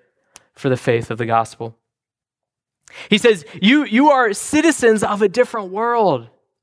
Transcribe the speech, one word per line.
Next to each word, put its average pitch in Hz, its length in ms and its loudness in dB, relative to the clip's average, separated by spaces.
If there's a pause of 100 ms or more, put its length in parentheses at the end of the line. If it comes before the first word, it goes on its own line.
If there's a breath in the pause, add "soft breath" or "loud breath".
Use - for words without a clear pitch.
(540 soft breath)
for - 160 -6
the 127 80 0
faith 117 340 -2
of 113 80 -8
the 117 80 -4
gospel." 113 500 -4 (1300 loud breath)
He 208 100 2
says, 214 260 2 (160 loud breath)
"You, 277 220 4
you 240 260 2
are 254 240 2
citizens 247 720 0
of 202 180 -4
a 208 80 2
different 214 400 -2
world, 196 600 -2 (340)